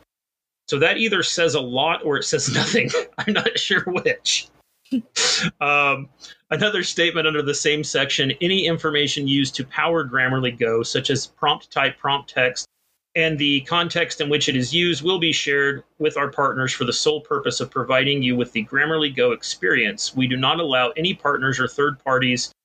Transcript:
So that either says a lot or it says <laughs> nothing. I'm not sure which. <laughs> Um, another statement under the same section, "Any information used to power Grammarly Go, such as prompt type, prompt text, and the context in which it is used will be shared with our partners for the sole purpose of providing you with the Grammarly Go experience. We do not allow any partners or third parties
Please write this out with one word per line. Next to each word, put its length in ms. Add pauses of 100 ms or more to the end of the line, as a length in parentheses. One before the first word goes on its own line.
(680)
So 140
that 160
either 260
says 320
a 60
lot 440
or 120
it 80
says 300
<laughs> 0
nothing. 360 (260)
I'm 180
not 220
sure 300
which. 600 (420)
<laughs> 120 (580)
Um, 480 (420)
another 320
statement 440
under 160
the 120
same 300
section, 560
"Any 260
information 640
used 280
to 80
power 400
Grammarly 540
Go, 240
such 280
as 160
prompt 440
type, 280
prompt 320
text, 360 (500)
and 220
the 240
context 580
in 80
which 200
it 80
is 180
used 280
will 160
be 140
shared 520 (140)
with 180
our 140
partners 420
for 120
the 80
sole 280
purpose 400
of 100
providing 520
you 140
with 160
the 120
Grammarly 500
Go 180
experience. 800
We 120
do 100
not 240
allow 300
any 240
partners 460
or 80
third 300
parties 540 (120)